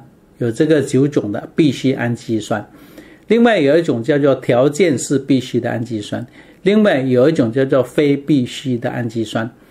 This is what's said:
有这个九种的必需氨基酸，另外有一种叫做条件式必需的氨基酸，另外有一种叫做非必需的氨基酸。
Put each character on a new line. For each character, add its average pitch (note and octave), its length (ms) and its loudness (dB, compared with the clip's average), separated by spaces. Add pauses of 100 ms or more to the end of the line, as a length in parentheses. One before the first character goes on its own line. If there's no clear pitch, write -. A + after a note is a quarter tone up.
(380)
有 A#2+ 120 -2
这 C3+ 160 0
个 D3+ 160 2
九 C3 240 0
种 C3+ 280 -2
的 - 200 -10
必 D#3+ 160 2
需 C3 220 -2
氨 A#2+ 240 -4
基 A2+ 240 -6
酸， G#2+ 260 -6 (640)
另 A#3 160 4
外 A3+ 160 4
有 C#3+ 180 4
一 E3+ 40 4
种 B2+ 200 -2
叫 C#3+ 160 0
做 C#3 180 2
条 C3 340 2
件 D3+ 280 0
式 C3+ 220 -2
必 C3+ 200 0
需 B2 200 -4
的 A#2 100 -4
氨 A#2+ 140 -6
基 A2+ 180 -6
酸， A2 240 -10 (360)
另 G#3 200 2
外 E3+ 200 2
有 B2+ 280 4
一 - 40 4
种 C3 180 0
叫 C3+ 140 0
做 C3+ 180 2
非 C#3+ 320 0
必 C#3 300 0
需 B2 320 -6
的 B2 120 -6
氨 A#2+ 180 -6
基 A2+ 160 -6
酸。 A2+ 260 -6 (220)